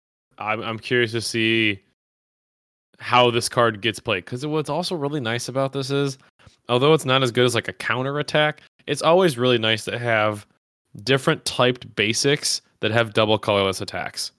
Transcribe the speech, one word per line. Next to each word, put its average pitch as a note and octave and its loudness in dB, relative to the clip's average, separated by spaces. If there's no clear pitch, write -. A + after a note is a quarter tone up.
I'm, G#2+ -4
I'm A2 -8
curious A#2+ 0
to A#2 -2
see A2 0
how B2 4
this A2+ -2
card A2+ 0
gets A2 -2
played. G2 -4
'Cause B2 -10
what's D3+ -4
also E3+ -4
really D3 -4
nice A#2+ -4
about C3+ -2
this C3+ -6
is, C#3 -2
although C3 4
it's D3+ 0
not C3+ 2
as B2 2
good B2 2
as, A#2+ 2
like, A2 -2
a - -8
counter C3 -4
attack, D3+ 0
it's C#3+ -4
always E3 4
really B2 2
nice A2 0
to G#2+ -6
have G#2+ 0
different C3+ 0
typed - 0
basics A#2 0
that G#2+ 0
have A2+ 2
double A2 4
colorless G2 0
attacks. - -10